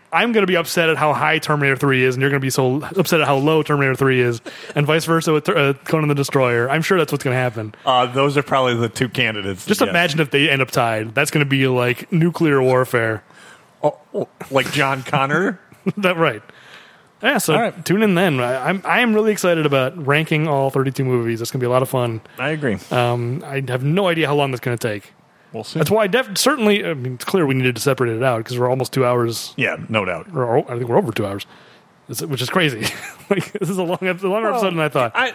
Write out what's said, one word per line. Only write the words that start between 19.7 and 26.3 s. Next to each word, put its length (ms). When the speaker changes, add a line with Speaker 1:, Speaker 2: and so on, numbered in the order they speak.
Speaker 1:
ranking 400
all 240
thirty-two 340
movies. 380
It's 80
gonna 100
be 60
a 40
lot 120
of 60
fun. 320
Speaker 2:
I 120
agree. 280
Speaker 1:
Um, 520
I 220
have 160
no 240
idea 220
how 80
long 160
that's 80
gonna 160
take. 360
Speaker 2:
We'll 100
see. 160
Speaker 1:
That's 120
why 120
I 60
def-, 280